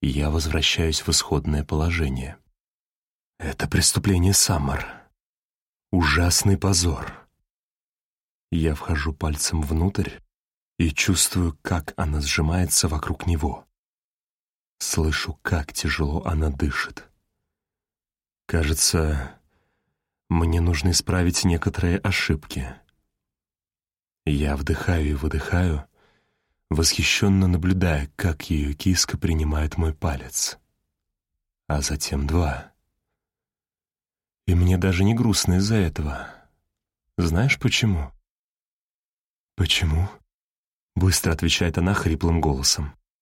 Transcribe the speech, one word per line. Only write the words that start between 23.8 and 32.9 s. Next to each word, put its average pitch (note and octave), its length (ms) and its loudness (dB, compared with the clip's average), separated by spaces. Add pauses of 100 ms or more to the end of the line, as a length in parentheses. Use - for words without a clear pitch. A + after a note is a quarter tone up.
Я D2 320 0
вдыхаю D2 540 0
и D2+ 40 0
выдыхаю, D#2 760 0 (840)
восхищённо F#2+ 760 2
наблюдая, F2 720 2
как - 340 -2
её D2 240 0
киска - 440 0
принимает D2+ 580 0
мой D#2+ 180 0
палец. - 640 -6 (1080)
А D2+ 160 -2
затем C#2+ 440 -4
два. D2 460 -2 (1700)